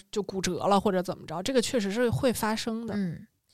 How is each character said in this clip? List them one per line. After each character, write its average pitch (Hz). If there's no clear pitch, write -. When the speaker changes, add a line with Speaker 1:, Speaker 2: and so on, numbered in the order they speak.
Speaker 1:
就 214
骨 190
折 175
了 202
或 202
者 185
怎 180
么 -
着， 160
这 269
个 247
确 -
实 196
是 233
会 233
发 220
生 226
的。 220
Speaker 2:
嗯， 190